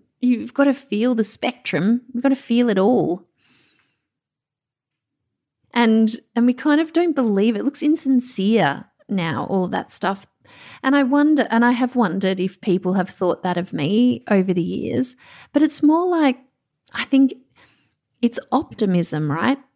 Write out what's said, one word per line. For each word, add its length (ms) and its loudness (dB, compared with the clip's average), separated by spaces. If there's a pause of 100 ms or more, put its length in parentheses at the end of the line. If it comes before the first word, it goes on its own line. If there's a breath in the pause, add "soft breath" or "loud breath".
(200)
you've 340 -2
got 100 2
to 100 2
feel 400 -2
the 100 0
spectrum. 760 -4 (100)
You've 100 -8
got 60 2
to 80 2
feel 320 0
it 100 0
all. 480 0 (2500 soft breath)
And, 420 2 (200)
and 120 2
we 60 4
kind 280 2
of 120 -4
don't 240 0
believe 400 2
it. 40 -6
It 40 -4
looks 180 -4
insincere 1000 0 (240)
now, 380 -4
all 180 -2
of 60 -4
that 200 -6
stuff. 360 -6 (560 loud breath)
And 120 2
I 80 4
wonder, 480 2
and 140 4
I 80 4
have 240 -2
wondered 440 0
if 200 -6
people 340 -2
have 160 -2
thought 320 -2
that 140 -2
of 160 -8
me 580 0
over 220 2
the 100 -2
years, 540 -6 (360 loud breath)
but 100 2
it's 200 -2
more 240 2
like, 320 0 (540)
I 120 -8
think 300 2 (880 soft breath)
it's 160 0 (140)
optimism, 800 -2
right? 280 0 (160)